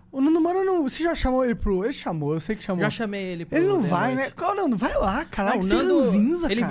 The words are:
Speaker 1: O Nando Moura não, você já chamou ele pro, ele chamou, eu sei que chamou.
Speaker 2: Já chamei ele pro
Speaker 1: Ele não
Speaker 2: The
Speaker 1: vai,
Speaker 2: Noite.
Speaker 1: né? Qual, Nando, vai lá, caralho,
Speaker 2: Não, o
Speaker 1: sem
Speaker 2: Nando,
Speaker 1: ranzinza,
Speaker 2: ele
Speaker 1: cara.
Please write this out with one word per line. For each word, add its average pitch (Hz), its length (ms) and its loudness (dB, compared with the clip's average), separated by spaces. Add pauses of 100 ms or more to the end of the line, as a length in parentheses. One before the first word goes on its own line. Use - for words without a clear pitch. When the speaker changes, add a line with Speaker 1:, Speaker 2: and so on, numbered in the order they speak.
(120)
Speaker 1:
O 269 80 -6
Nando 311 220 4
Moura 359 220 0
não, 370 180 0
você 277 220 -4
já 330 100 0
chamou 262 320 0
ele 240 80 0
pro, 190 300 0
ele 262 100 -2
chamou, 156 400 -4
eu 160 60 -2
sei - 160 -6
que - 80 -14
chamou. 185 180 -2
Speaker 2:
Já 208 80 2
chamei 202 360 -6
ele 170 200 -8
pro - 100 -8
Speaker 1:
Ele 339 120 4
não 392 160 2
Speaker 2:
The 185 40 0
Speaker 1:
vai, 190 280 0
Speaker 2:
Noite. 269 140 0
Speaker 1:
né? - 60 -14
Qual, 381 200 -2
Nando, 339 200 0
vai 269 220 -2
lá, 233 260 0
caralho, 214 360 -2
Speaker 2:
Não, 185 60 -2
o - 20 -2
Speaker 1:
sem 330 100 4
Speaker 2:
Nando, 359 220 4
Speaker 1:
ranzinza, 262 520 2
Speaker 2:
ele 240 100 0
Speaker 1:
cara. 214 100 0